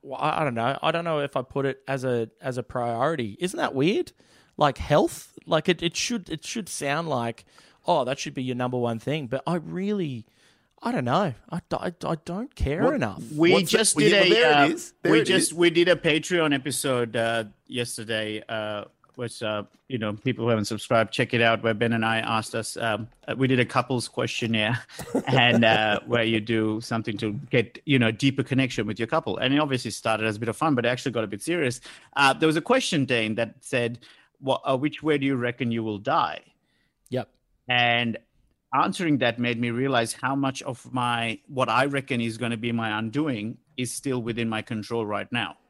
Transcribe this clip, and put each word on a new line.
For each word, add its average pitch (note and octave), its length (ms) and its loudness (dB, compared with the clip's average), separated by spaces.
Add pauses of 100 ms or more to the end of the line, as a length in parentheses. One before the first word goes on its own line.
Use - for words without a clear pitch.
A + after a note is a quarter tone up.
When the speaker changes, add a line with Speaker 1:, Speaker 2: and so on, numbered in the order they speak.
Speaker 1:
well, C3 180 -12
I, D3+ 220 0
I - 20 2
don't C3 120 -2
know. A#2 260 0
I D#3+ 100 0
don't E3+ 140 -2
know D#3+ 140 0
if C#3+ 180 -4
I C3 40 0
put C3+ 240 -4
it C3 220 -2
as C3+ 160 -2
a, A#2+ 260 0 (120)
as C3 160 -6
a B2 60 -6
priority. A#2+ 760 -2
Isn't F3+ 180 -4
that - 160 -2
weird? F3+ 380 2 (460)
Like, D3 200 4
health? - 560 2 (120)
Like, D#3+ 240 0
it, E3 120 2
it E3+ 140 -2
should, - 340 -4
it - 160 -10
should G#3 220 -8
sound D3 400 -4
like, A#2+ 380 -4 (420)
"Oh, D#3 160 4
that B2+ 160 -2
should D3 140 -8
be C3 100 -4
your B2+ 140 -4
number B2 200 -2
one A#2 220 0
thing." C#3 280 -4
But C3 200 -4
I E3+ 80 0
really, E3 680 -4 (580)
I A#3 80 -2
don't E3+ 140 -2
know. D3 280 2 (160)
I F3+ 200 -6
d-, D#3 100 -4
I, F3+ 140 -6 (120)
I D#3 100 -2 (100)
don't G#3 300 -10
care D3+ 280 -2
Speaker 2:
What, D4 100 4
Speaker 1:
enough. B2 280 -4 (120)
Speaker 3:
We E3 200 6
Speaker 2:
what's F#3+ 180 4
the, A3 60 4
Speaker 3:
just A3 180 2
Speaker 2:
well, D3+ 140 6
Speaker 3:
did - 20 8
Speaker 2:
yeah, G3+ 60 6
Speaker 3:
a, G3 40 6
Speaker 2:
well, F#3 80 6
there E3 220 6
it D3 40 8 (160)
Speaker 3:
uh, - 40 0
Speaker 2:
is. - 260 -12
There E3+ 120 2
Speaker 3:
we A3+ 80 8
Speaker 2:
it G3 40 0
Speaker 3:
just, F#3 260 4
Speaker 2:
is. D#3 60 -8
Speaker 3:
we E3+ 120 6
did E3+ 180 6
a F3+ 80 6
Patreon D#3+ 580 2
episode, B2+ 600 -2
uh, A2+ 300 0 (220)
yesterday, A2 800 -6
uh, G#2+ 340 -6 (320)
which, A#2+ 280 -8
uh, G#2+ 200 -2 (260)
you C3 80 -4
know, G#2+ 160 -4
people A2+ 320 -4
who A#2 40 4
haven't A2 160 2
subscribed, A2+ 480 0
check B2 200 0
it A#2+ 80 2
out, A2+ 220 4
where A2+ 100 2
Ben A#2 200 0
and A2+ 120 0
I A2+ 140 0
asked A2+ 360 -2
us, A2+ 220 -6
um, A2 300 -4 (200)
uh, A#2 100 -4
we C3 100 2
did B2 120 4
a A#2+ 60 4
couples B2 420 -2
questionnaire A#2 720 -2 (260)
<laughs> - 220 -4
and, A#2+ 380 6
uh, A2 400 4
where A#2+ 180 2
you A2+ 180 2
do A2 400 0
something A2+ 360 -4
to G#2+ 160 -4 (160)
get, - 360 0
you C#3 140 4
know, A2+ 120 4
deeper C3+ 320 0
connection B2+ 440 -2
with G#2 120 -6
your A2+ 80 -2
couple. D#3 300 -2
And C3 160 0
it C#3+ 60 2
obviously C3 320 -2
started A2 360 -2
as A2 80 -2
a G#2+ 40 -12
bit A2+ 100 -4
of G#2+ 80 -4
fun, D#3 180 2
but A#2+ 100 0
it A#2 40 4
actually B2+ 240 -2
got A#2 100 -2
a G#2 40 -4
bit G2 140 -10
serious. D#3 380 -2 (360)
Uh, C#3 180 6
there D#3 140 2
was D#3 100 4
a E3 40 0
question, F#3 420 2
Dane, A#2 320 0
that A2+ 240 -4
said, A#2+ 400 -2 (400)
"Wha-, C3+ 240 0
uh, C3+ 140 2
which D3 260 -4
way D3+ 140 2
do C3+ 80 -2
you C#3 100 2
reckon A#2+ 340 -2
you A#2 140 -2
will G#2+ 140 -4
die?" A2+ 420 -2 (720)
Speaker 1:
Yep. B2 180 -4 (400)
Speaker 3:
And A#2+ 500 2 (560)
answering E3 440 2
that A#2 200 2
made A#2+ 220 -2
me A#2+ 120 0
realize A#2+ 420 0
how C3 200 -4
much C3+ 300 -2
of B2 300 -12
my, A#2+ 540 -2
what B2+ 200 -2
I B2 200 2
reckon C3+ 340 -2
is A2+ 160 -4
gonna A#2 180 -4
be A#2 160 -4
my A2+ 260 -2
undoing A2+ 600 -2 (180)
is B2+ 160 -4
still B2+ 300 -4
within A#2 260 -4
my A2 140 -2
control A2+ 440 -4
right G#2 240 -6
now. A2 280 -4 (120)